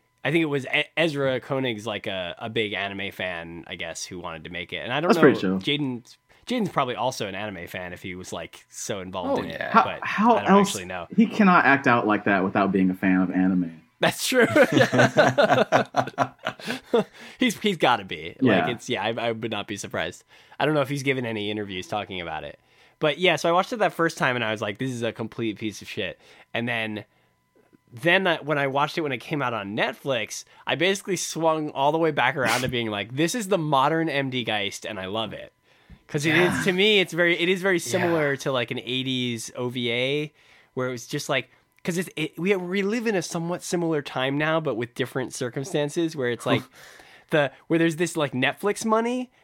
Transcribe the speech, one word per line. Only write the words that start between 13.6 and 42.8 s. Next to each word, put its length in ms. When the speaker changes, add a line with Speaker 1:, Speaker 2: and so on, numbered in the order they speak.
Speaker 1:
That's 260
true. 200
<laughs> 1800
He's, 200
he's 180
gotta 260
be. 360
Like, 20
Speaker 2:
Yeah. 280
Speaker 1:
it's, 200
yeah, 140
I, 260
I 20
would 200
not 160
be 100
surprised. 460
I 60
don't 100
know 60
if 80
he's 140
given 220
any 240
interviews 380
talking 340
about 220
it. 160
But 180
yeah, 180
so 140
I 20
watched 220
it 40
that 160
first 240
time 180
and 100
I 60
was 100
like, 160
"This 140
is 100
a 100
complete 460
piece 240
of 80
shit." 300
And 140
then, 360
then 360
I, 100
when 220
I 80
watched 320
it 20
when 100
it 60
came 240
out 140
on 200
Netflix, 680
I 80
basically 400
swung 560
all 200
the 60
way 140
back 240
around 260
to 60
being 240
like, 240
"This 180
is 140
the 100
modern 500
M 220
D 140
Geist," 420
and 140
I 80
love 260
it. 180
'Cause 200
it 80
is, 180
Speaker 3:
Yeah. 120
Speaker 1:
to 80
me, 260
it's 140
very, 260
it 100
is 140
very 160
similar 540
Speaker 3:
Yeah. 60
Speaker 1:
to, 120
like, 180
an 100
eighties 760
O 140
V 220
A 400
where 120
it 40
was 160
just 200
like, 220
'cause 140
it's, 180
it, 220
we, 180
we 280